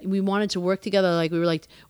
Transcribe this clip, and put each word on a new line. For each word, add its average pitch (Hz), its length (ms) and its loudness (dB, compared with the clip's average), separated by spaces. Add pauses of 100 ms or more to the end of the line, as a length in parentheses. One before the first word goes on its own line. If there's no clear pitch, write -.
we 196 140 -2
wanted 196 320 0
to 185 80 -4
work 185 220 -2
together. 190 340 2
Like, 165 160 0
we 170 80 0
were, 170 60 2
like, 165 220 -2 (220)